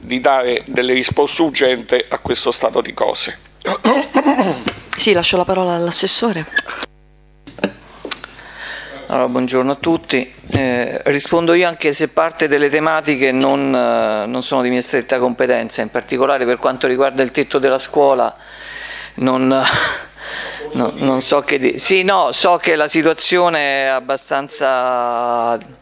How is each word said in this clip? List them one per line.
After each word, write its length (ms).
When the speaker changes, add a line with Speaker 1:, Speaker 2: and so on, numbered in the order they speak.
Speaker 1:
di 180
dare 460
delle 280
risposte 480
urgenti 680
a 80
questo 340
stato 300
di 120
cose. 440
Speaker 2:
Sì, 160
lascio 240
la 80
parola 280
all'assessore. 720
Speaker 3:
Allora, 200
buongiorno 440
a 40
tutti. 580
Eh, 560
rispondo 480
io, 140
anche 260
se 140
parte 400
delle 220
tematiche 640
non, 440
eh, 500
non 160
sono 200
di 80
mia 120
stretta 380
competenza, 640
in 80
particolare 560
per 120
quanto 300
riguarda 340
il 100
tetto 280
della 200
scuola, 560
non, 320
<laughs> 160
no, 220
non 260
so 200
che 180
di-, 180
sì, 260
no, 280
so 260
che 180
la 120
situazione 960
è 40
abbastanza 1700